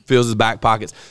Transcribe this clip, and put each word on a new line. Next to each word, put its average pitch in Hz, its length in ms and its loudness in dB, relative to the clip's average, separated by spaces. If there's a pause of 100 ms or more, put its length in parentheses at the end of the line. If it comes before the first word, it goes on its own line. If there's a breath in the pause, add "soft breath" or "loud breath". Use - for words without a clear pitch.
fills 123 200 2
his 113 80 -4
back 110 280 -2
pockets, 110 320 -2 (160 loud breath)